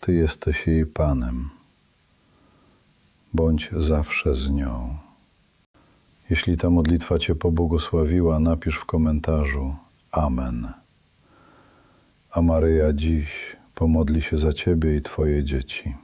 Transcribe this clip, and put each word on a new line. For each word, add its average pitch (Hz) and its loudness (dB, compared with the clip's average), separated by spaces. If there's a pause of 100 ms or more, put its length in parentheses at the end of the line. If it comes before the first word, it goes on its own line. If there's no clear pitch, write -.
Ty 92 0
jesteś 80 0
jej 80 4
Panem. 65 -2 (1800)
Bądź 80 0
zawsze 76 0
z 67 -4
nią. 65 -4 (1300)
Jeśli 85 0
ta 87 0
modlitwa 85 2
Cię - -2
pobłogosławiła, 82 2
napisz 80 0
w - -12
komentarzu: 76 0 (360)
„Amen”. 64 -2 (1600)
A - 0
Maryja 80 4
dziś 76 -2 (180)
pomodli 80 2
się 78 -2
za 78 2
Ciebie 80 2
i 71 -2
Twoje 73 0
dzieci. 65 -6